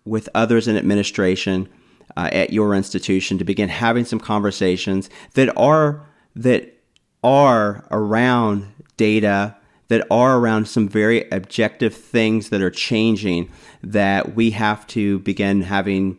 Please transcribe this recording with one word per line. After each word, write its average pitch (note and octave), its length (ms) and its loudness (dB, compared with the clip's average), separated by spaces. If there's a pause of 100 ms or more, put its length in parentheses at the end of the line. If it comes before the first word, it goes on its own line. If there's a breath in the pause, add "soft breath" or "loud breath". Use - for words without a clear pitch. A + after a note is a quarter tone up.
with G#2+ 300 -6
others A2+ 340 2
in G#2+ 100 2
administration, F#2+ 920 -2 (460 soft breath)
uh, E2+ 160 -4
at - 220 0
your G#2 220 2
institution F#2+ 640 -2
to F#2 40 -4
begin G2 260 -2
having A#2 360 0
some A2 140 -4
conversations G2 880 -2 (240 loud breath)
that C3 240 2
are, D3 480 2 (300 loud breath)
that - 440 0 (440)
are A#2+ 640 2
around G#2+ 800 0 (300)
data, G#2 580 0 (320 soft breath)
that A2+ 240 2
are B2 260 4
around A2 300 2
some A2 200 0
very G#2+ 440 0
objective G#2+ 600 -2
things A2 580 -2
that G2+ 120 -2
are F#2 80 0
changing G2+ 800 -2 (320 loud breath)
that G2 540 0
we A2+ 160 2
have G#2+ 340 -2
to G2+ 340 -2
begin G2 420 -2
having F#2+ 580 -2